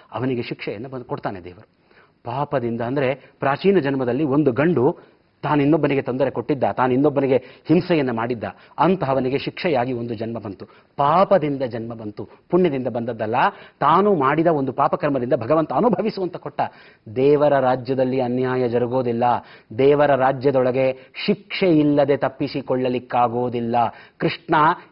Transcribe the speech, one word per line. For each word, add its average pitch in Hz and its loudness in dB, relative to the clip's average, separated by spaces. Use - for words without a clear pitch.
ಅವನಿಗೆ 120 -4
ಶಿಕ್ಷೆಯನ್ನು 123 -10
ಬಂದು 127 -12
ಕೊಡ್ತಾನೆ 110 -8
ದೇವರು. 90 -18
ಪಾಪದಿಂದ 120 -4
ಅಂದ್ರೆ, 131 -2
ಪ್ರಾಚೀನ 143 0
ಜನ್ಮದಲ್ಲಿ 135 -2
ಒಂದು 139 2
ಗಂಡು 143 0
ತಾನು 147 0
ಇನ್ನೊಬ್ಬನಿಗೆ 143 2
ತೊಂದರೆ 131 -2
ಕೊಟ್ಟಿದ್ದ, 123 -2
ತಾನು 127 2
ಇನ್ನೊಬ್ಬನಿಗೆ 135 2
ಹಿಂಸೆಯನ್ನ 160 2
ಮಾಡಿದ್ದ, 113 -4
ಅಂತಹವನಿಗೆ 135 0
ಶಿಕ್ಷೆಯಾಗಿ 131 -2
ಒಂದು 117 -6
ಜನ್ಮ 113 -8
ಬಂತು. 101 -12
ಪಾಪದಿಂದ 151 2
ಜನ್ಮ 113 -8
ಬಂತು, 107 -12
ಪುಣ್ಯದಿಂದ 147 2
ಬಂದದ್ದಲ್ಲ. 117 -4
ತಾನು 185 4
ಮಾಡಿದ 151 2
ಒಂದು 139 0
ಪಾಪಕರ್ಮದಿಂದ 139 0
ಭಗವಂತ 139 0
ಅನುಭವಿಸುವಂತ 170 -2
ಕೊಟ್ಟ. - -10
ದೇವರ 143 4
ರಾಜ್ಯದಲ್ಲಿ 131 0
ಅನ್ಯಾಯ 127 0
ಜರುಗೋದಿಲ್ಲ, 120 0
ದೇವರ 143 6
ರಾಜ್ಯದೊಳಗೆ 131 0
ಶಿಕ್ಷೆ - -2
ಇಲ್ಲದೆ 147 4
ತಪ್ಪಿಸಿಕೊಳ್ಳಲಿಕ್ಕಾಗೋದಿಲ್ಲ. 123 -2
ಕೃಷ್ಣ - -4